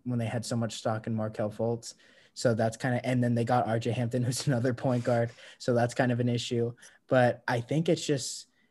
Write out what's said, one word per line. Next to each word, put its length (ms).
when 160
they 80
had 180
so 100
much 200
stock 320
in 80
Markelle 340
Fultz. 460
So 180
that's 240
kinda, 260
and 200
then 100
they 100
got 240
R 120
J 120
Hampton, 320
<laughs> 20
who's 200
another 300
point 280
guard. 280
So 160
that's 220
kind 160
of 80
an 100
issue. 420
But 400
I 140
think 280
it's 160
just, 400